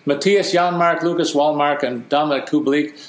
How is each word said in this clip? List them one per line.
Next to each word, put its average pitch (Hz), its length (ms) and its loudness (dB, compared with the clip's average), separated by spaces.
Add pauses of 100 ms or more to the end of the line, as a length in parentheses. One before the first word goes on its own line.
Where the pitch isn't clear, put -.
Matthias 180 480 0
Janmark, 175 480 2
Lucas 165 320 -2
Wallmark, 147 500 0
and 123 260 -6
Dominik 143 380 0
Kubalik, 147 500 0 (120)